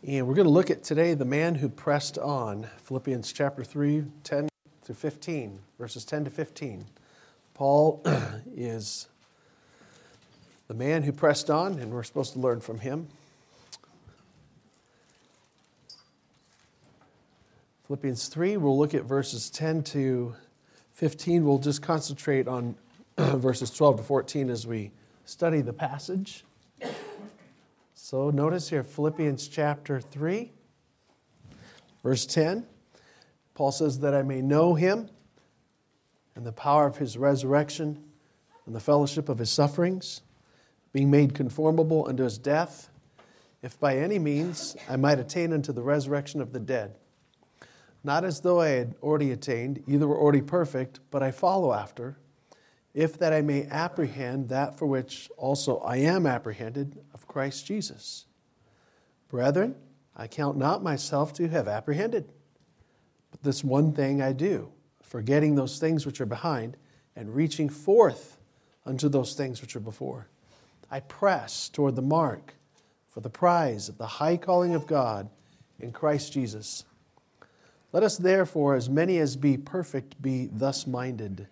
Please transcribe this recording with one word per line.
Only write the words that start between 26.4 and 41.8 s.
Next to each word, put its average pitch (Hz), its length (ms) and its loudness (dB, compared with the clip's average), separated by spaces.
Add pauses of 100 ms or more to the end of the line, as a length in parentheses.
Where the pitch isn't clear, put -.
So 139 320 -2
notice 151 380 0
here, 139 160 -2
Philippians 151 640 -2
chapter 147 520 -2
three, 180 520 -6 (1500)
verse 127 200 0
ten. 175 400 0 (880)
Paul 139 180 0
says, 143 260 0
"That 139 160 2
I 139 80 4
may 135 200 -2
know 156 320 6
him 196 340 0 (1300)
and 120 100 -10
the 113 60 -8
power 143 340 4
of 139 120 -2
his 117 200 -4
resurrection 143 840 0 (600)
and 113 120 -10
the 110 40 -6
fellowship 143 480 2
of 123 100 -2
his 113 120 -2
sufferings, 175 720 0 (720)
being 139 180 4
made 143 240 6
conformable 156 760 2